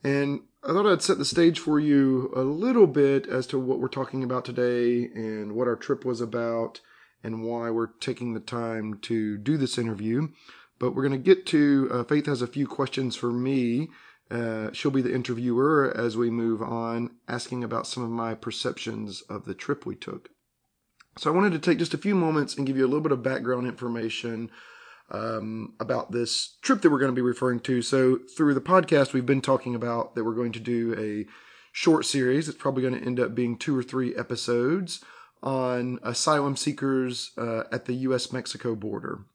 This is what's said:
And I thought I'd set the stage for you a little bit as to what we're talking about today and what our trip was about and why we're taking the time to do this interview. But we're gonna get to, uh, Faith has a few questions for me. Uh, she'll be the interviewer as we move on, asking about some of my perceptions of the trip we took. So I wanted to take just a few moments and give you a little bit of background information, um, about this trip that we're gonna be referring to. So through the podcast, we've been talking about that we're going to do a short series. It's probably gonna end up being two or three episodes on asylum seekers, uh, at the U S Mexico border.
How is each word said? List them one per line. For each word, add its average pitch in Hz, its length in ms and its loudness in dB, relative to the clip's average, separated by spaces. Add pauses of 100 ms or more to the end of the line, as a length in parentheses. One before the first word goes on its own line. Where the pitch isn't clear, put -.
And 143 380 0 (220)
I - 40 -8
thought 180 180 2
I'd 190 160 4
set - 160 2
the 180 80 -2
stage 165 320 4
for 151 220 2
you 135 560 4
a 131 60 0
little 196 440 6
bit 139 400 4
as 131 220 -2
to 139 100 -4
what 127 220 0
we're 127 80 -2
talking 131 360 -4
about 127 220 -4
today 120 600 2 (100)
and 107 380 -6
what 123 140 0
our 117 80 0
trip 127 300 -4
was 120 160 -2
about 117 600 -4 (420)
and 113 180 -8
why 117 300 -4
we're 113 280 -2
taking 120 360 -6
the 110 40 -4
time 113 680 -6
to 110 340 -2
do 135 180 0
this 131 220 -2
interview. 113 480 -2 (500)
But 123 140 0
we're 131 100 -2
gonna 139 160 0
get 185 300 4
to, 143 440 4
uh, 120 120 0
Faith 147 240 0
has 127 160 0
a 120 40 -4
few 139 200 -4
questions 131 480 -2
for 120 160 -2
me. 127 580 0 (400)
Uh, 110 420 -4
she'll - 200 -2
be 135 100 2
the 123 140 0
interviewer 127 840 2
as 117 180 -2
we 120 140 2
move 113 320 0
on, 117 540 -4 (120)
asking 123 360 -6
about 117 240 -4
some 123 160 -6
of 117 80 -4
my 117 240 -4
perceptions 110 880 -8
of 95 220 -12
the 98 100 -8
trip - 280 -6
we 117 120 -8
took. - 340 -14 (880)
So - 120 -4
I 160 60 2
wanted 196 160 4
to 160 80 -2
take 165 180 2
just 165 160 -2
a 160 40 -4
few 196 180 0
moments 156 400 2
and 143 100 -2
give 131 120 0
you 135 80 4
a - 20 4
little 147 140 2
bit 156 100 2
of 127 100 0
background 127 460 -2
information, 117 840 -6 (600)
um, 110 680 -6
about 120 360 -4
this - 480 -2
trip 254 200 2
that 170 80 8
we're 143 120 4
gonna 135 100 2
be 123 100 0
referring 123 380 0
to. 123 220 0
So 131 380 4 (180)
through 147 160 6
the 135 80 2
podcast, 175 500 4
we've 127 140 0
been 135 160 2
talking 123 340 0
about 120 400 -4
that 117 80 -2
we're 110 120 -2
going 120 180 -2
to 113 80 -10
do 117 360 0
a 107 320 -6 (440)
short - 320 4
series. 139 420 2
It's - 100 -10
probably 131 240 -2
gonna 127 240 -2
end 123 140 -2
up 117 160 0
being 120 220 0
two 143 200 -2
or 127 60 0
three 127 320 -2
episodes 123 880 -2 (400)
on 127 580 -2
asylum 143 540 0
seekers, 131 840 -2
uh, 113 260 -4 (100)
at 120 140 -6
the 127 80 -2
U 131 200 0
S - 160 -4
Mexico 123 420 -6
border. 104 600 -8